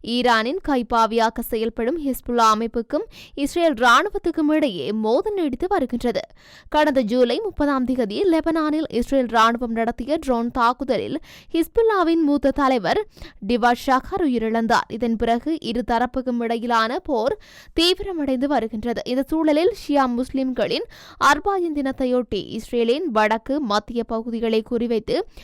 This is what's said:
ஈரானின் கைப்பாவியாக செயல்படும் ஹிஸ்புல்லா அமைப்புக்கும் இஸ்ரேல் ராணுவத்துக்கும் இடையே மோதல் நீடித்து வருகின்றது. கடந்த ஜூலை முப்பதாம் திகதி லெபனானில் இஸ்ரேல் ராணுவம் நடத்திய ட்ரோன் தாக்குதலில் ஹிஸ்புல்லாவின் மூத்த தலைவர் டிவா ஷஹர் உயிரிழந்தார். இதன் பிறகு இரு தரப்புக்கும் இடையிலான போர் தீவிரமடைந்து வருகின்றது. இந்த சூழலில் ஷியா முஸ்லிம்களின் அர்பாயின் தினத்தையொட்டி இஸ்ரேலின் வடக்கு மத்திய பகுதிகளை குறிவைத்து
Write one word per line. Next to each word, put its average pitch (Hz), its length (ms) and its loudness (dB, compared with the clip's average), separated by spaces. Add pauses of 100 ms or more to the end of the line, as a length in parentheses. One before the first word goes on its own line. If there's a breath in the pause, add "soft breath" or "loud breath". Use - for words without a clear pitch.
ஈரானின் 240 680 0
கைப்பாவியாக 226 720 2
செயல்படும் 233 580 -2
ஹிஸ்புல்லா 247 520 0
அமைப்புக்கும் 233 560 -2 (280 loud breath)
இஸ்ரேல் 320 400 0
ராணுவத்துக்கும் 302 760 2
இடையே 214 420 0
மோதல் 233 420 0
நீடித்து 320 340 -2
வருகின்றது. 247 520 -2 (480 loud breath)
கடந்த 302 320 2
ஜூலை 247 400 2
முப்பதாம் 285 460 -2
திகதி 240 320 -2 (140)
லெபனானில் 311 580 0
இஸ்ரேல் 247 360 0
ராணுவம் 233 520 2
நடத்திய 240 480 -2
ட்ரோன் 240 240 0
தாக்குதலில் 247 680 0 (340 loud breath)
ஹிஸ்புல்லாவின் 339 680 2
மூத்த 285 280 2
தலைவர் 262 500 2 (460 loud breath)
டிவா 240 260 4 (140)
ஷஹர் 277 400 0
உயிரிழந்தார். 226 640 0
இதன் 226 280 -2
பிறகு 233 440 0
இரு 233 260 -4
தரப்புக்கும் 247 540 -2
இடையிலான 233 580 0
போர் 277 380 -2 (440 loud breath)
தீவிரமடைந்து 330 640 0
வருகின்றது. 233 600 -2
இந்த 262 220 -2
சூழலில் 320 480 2 (140)
ஷியா 277 180 2
முஸ்லிம்களின் 254 800 -4 (300 loud breath)
அர்பாயின் 330 580 0
தினத்தையொட்டி 254 720 -2
இஸ்ரேலின் 240 640 -2
வடக்கு 220 500 0
மத்திய 226 440 -2
பகுதிகளை 226 680 -2
குறிவைத்து 226 480 -2 (260 loud breath)